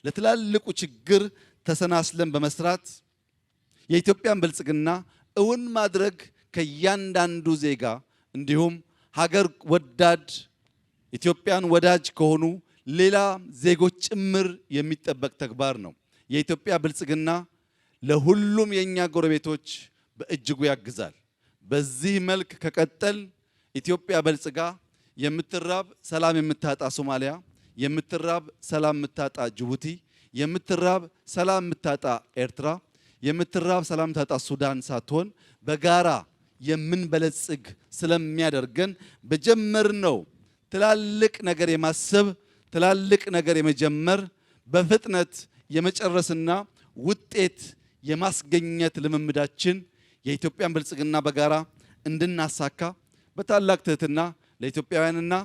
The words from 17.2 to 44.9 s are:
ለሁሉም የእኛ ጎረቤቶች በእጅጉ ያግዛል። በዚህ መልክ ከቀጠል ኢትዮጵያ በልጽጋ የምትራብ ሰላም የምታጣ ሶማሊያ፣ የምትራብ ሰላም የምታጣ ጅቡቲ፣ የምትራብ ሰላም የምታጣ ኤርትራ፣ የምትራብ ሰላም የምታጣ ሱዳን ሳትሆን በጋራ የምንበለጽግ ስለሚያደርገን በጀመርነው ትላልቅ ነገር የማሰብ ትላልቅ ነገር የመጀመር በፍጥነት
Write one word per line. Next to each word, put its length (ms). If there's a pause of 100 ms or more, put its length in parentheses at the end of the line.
ለሁሉም 680
የእኛ 260 (100)
ጎረቤቶች 600 (500)
በእጅጉ 480
ያግዛል። 480 (520)
በዚህ 540
መልክ 300 (100)
ከቀጠል 580 (580)
ኢትዮጵያ 460
በልጽጋ 380 (580)
የምትራብ 680 (160)
ሰላም 340
የምታጣ 520
ሶማሊያ፣ 420 (460)
የምትራብ 680 (180)
ሰላም 340
የምታጣ 420 (120)
ጅቡቲ፣ 360 (480)
የምትራብ 680 (260)
ሰላም 360
የምታጣ 420 (300)
ኤርትራ፣ 320 (560)
የምትራብ 600
ሰላም 260
የምታጣ 280
ሱዳን 440
ሳትሆን 460 (380)
በጋራ 440 (520)
የምንበለጽግ 1040 (320)
ስለሚያደርገን 960 (340)
በጀመርነው 920 (560)
ትላልቅ 720
ነገር 260
የማሰብ 580 (460)
ትላልቅ 560
ነገር 280
የመጀመር 640 (480)
በፍጥነት 640 (360)